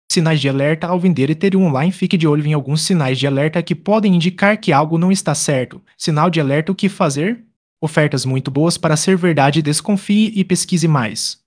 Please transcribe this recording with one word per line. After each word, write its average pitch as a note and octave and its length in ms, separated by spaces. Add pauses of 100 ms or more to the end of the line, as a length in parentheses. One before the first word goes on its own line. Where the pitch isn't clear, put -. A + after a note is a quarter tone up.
(100)
Sinais D#3+ 300
de C#3 80
alerta D3 380
ao F3+ 120
vender D#3+ 300
Ethereum F#3+ 380
online. D3 240
Fique F#3 260
de D#3+ 100
olho D3 200
em D3+ 80
alguns C#3+ 280
sinais C3+ 360
de C3+ 80
alerta D3+ 360
que E3+ 120
podem G3+ 400
indicar F#3 420
que G3 160
algo D#3 240
não F3+ 140
está F#3 240
certo. C3 480 (160)
Sinal D#3+ 320
de E3 100
alerta: D3+ 300
o F#3+ 40
que G3 140
fazer? F3 560 (380)
Ofertas D3+ 420
muito C3 260
boas D3+ 280
para D#3 180
ser F#3+ 200
verdade. D#3 440
Desconfie G3+ 760
e F#3+ 80
pesquise F3 420
mais. A#2+ 600